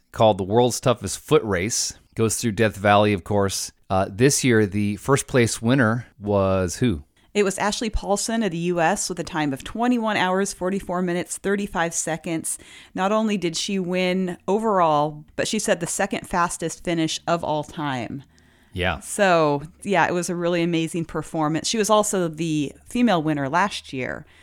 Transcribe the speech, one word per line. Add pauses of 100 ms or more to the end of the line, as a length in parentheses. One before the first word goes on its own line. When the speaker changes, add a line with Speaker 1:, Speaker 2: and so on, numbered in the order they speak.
(120)
Speaker 1:
called
the
World's
Toughest
Foot
Race. (200)
Goes
through
Death
Valley,
of
course. (180)
Uh,
this
year,
the
first
place
winner (140)
was
who? (280)
Speaker 2:
It
was
Ashley
Paulson
of
the
U
S
with
a
time
of
twenty-one
hours,
forty-four
minutes,
thirty-five
seconds. (340)
Not
only
did
she
win (100)
overall, (100)
but
she
set
the
second
fastest
finish
of
all
time. (500)
Speaker 1:
Yeah.
Speaker 2:
So, (180)
yeah,
it
was
a
really
amazing
performance.
She
was
also
the (140)
female
winner
last
year. (160)